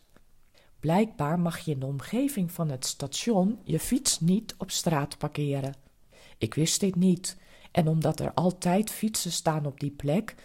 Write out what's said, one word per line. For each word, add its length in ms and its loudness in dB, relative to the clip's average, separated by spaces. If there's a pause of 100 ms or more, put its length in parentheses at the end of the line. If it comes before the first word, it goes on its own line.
(800)
Blijkbaar 600 2
mag 200 0
je 120 -4
in 80 -4
de 60 -6
omgeving 680 -2
van 180 -2
het 160 -6
station 760 0
je 160 0
fiets 400 0
niet 380 2
op 140 -8
straat 460 -2
parkeren. 560 -4 (640)
Ik 160 -2
wist 260 2
dit 160 2
niet 420 2 (340)
en 160 2
omdat 320 2
er 140 -4
altijd 580 2
fietsen 400 -4
staan 340 0
op 140 -6
die 120 -4
plek, 540 -2